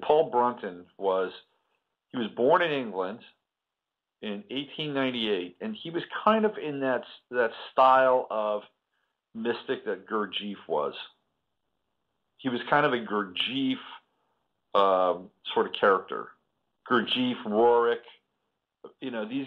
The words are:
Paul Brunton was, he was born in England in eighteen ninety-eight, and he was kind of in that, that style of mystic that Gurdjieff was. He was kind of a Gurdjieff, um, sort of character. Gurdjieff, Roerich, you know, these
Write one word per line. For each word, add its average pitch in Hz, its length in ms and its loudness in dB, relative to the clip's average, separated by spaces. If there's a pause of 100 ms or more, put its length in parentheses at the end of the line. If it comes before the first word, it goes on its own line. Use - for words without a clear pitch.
Paul 151 280 4
Brunton 113 540 -2 (140)
was, 95 320 0 (760)
he 127 100 -10
was 113 80 -4 (100)
born 156 260 4
in 160 100 0
England 107 480 -4 (1000)
in 104 280 -8
eighteen 143 420 -8
ninety-eight, 113 720 -2
and 110 200 -6
he 165 60 -10
was 165 140 -6 (220)
kind 214 200 4
of 208 140 0
in 143 220 -8
that, 131 240 0 (260)
that 120 220 2 (200)
style 131 580 6
of 107 320 -2 (720)
mystic 117 520 -4
that 98 200 -6
Gurdjieff 101 500 -4 (120)
was. 73 240 -2 (1400)
He 135 140 -6
was 120 180 -4
kind 147 160 4
of 139 80 2
a 123 60 0
Gurdjieff, 104 800 -2 (960)
um, 92 560 4 (240)
sort 104 140 0
of - 100 -8
character. 92 500 2 (640)
Gurdjieff, 123 560 0
Roerich, 117 500 4 (1040)
you 131 100 -8
know, 113 160 -6
these 131 200 -6